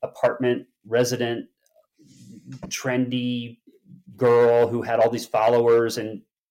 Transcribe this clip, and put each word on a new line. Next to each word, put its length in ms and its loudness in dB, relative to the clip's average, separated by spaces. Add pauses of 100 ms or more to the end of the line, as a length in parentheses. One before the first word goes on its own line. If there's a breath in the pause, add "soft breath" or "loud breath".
apartment 640 -2 (200)
resident, 600 -2 (1200)
trendy 920 -6 (580)
girl 520 4
who 140 -4
had 180 -2
all 100 4
these 160 -8
followers, 720 2
and, 240 -10 (280)